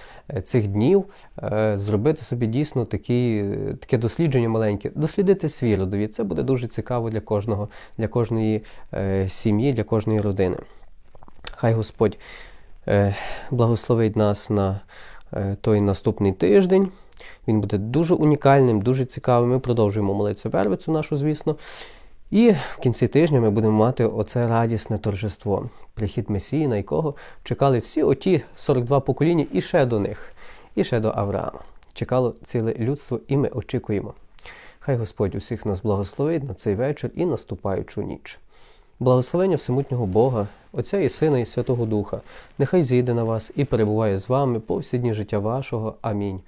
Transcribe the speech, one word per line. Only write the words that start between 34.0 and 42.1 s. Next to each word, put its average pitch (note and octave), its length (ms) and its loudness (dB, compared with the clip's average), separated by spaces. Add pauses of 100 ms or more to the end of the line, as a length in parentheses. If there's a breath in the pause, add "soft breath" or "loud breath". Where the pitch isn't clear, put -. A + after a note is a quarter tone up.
Хай C#3 160 -2
Господь G#2+ 400 -2
усіх G#2+ 300 -8
нас G2 180 -4
благословить A#2+ 600 -2
на A#2 100 -8
цей G2+ 220 -2
вечір C3 400 -4
і E3+ 100 -2
наступаючу G2+ 760 -6
ніч. - 380 -12 (600 soft breath)
Благословення B2+ 560 2
всемутнього B2+ 500 -2
Бога, G#2+ 420 2 (240 loud breath)
Отця - 280 -2
і C#3+ 100 2
Сина D3 300 2
і A#2 60 -2
Святого A#2+ 400 -2
Духа, G#2+ 360 -2 (360 loud breath)